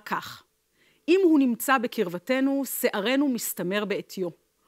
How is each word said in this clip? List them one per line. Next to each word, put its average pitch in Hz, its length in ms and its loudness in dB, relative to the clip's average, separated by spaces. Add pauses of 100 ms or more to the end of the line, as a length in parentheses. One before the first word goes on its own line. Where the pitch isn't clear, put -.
כך: - 380 -8 (640)
"אם 359 160 6
הוא 311 160 6
נמצא 262 380 2
בקרבתנו, 254 880 -2
שערנו 254 600 0
מסתמר 208 580 -2
בעטיו. 180 440 -6 (380)